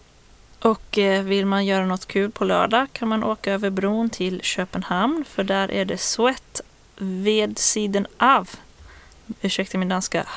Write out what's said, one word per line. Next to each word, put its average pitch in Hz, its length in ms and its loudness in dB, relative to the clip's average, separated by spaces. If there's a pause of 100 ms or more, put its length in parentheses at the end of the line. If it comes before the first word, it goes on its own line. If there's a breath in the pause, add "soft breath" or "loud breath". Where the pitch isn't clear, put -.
(640)
Och, - 360 0
eh, 196 240 4
vill 196 240 2
man 196 200 2
göra 190 200 2
något 185 200 -2
kul 202 240 0
på - 140 -4
lördag 190 480 2
kan - 160 -4
man 220 160 0
åka 214 280 -2
över 202 180 0
bron 208 400 0
till 185 320 -4
Köpenhamn, 202 840 -2
för - 160 -4
där 196 260 0
är 196 140 -2
det 185 140 -4
Sweat - 640 -2 (380)
ved 208 600 0
sidan 202 480 0 (120)
av, 233 320 4 (920 soft breath)
ursäkta 190 360 -2
min 185 100 0
danska, 185 380 -2 (100)